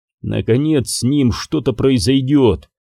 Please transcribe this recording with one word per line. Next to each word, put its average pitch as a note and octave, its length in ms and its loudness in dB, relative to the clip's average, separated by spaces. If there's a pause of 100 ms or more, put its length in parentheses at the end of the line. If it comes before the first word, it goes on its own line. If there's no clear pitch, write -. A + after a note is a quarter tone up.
(220)
Наконец A#2 680 -2
с - 140 -6
ним C3 280 2
что-то C3 420 -4
произойдет. C3 960 2 (220)